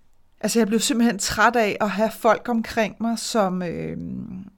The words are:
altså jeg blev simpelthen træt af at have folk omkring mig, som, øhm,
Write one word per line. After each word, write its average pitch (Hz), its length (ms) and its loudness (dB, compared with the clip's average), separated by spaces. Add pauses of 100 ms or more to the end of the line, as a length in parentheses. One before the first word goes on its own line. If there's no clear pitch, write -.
(400)
altså 214 180 0
jeg 226 80 4
blev 214 140 2
simpelthen 233 380 2
træt 226 380 2
af 214 240 2
at 208 100 0
have 208 200 0
folk - 380 2
omkring 226 520 -2
mig, 226 180 -2
som, 185 440 0
øhm, 170 840 -8 (140)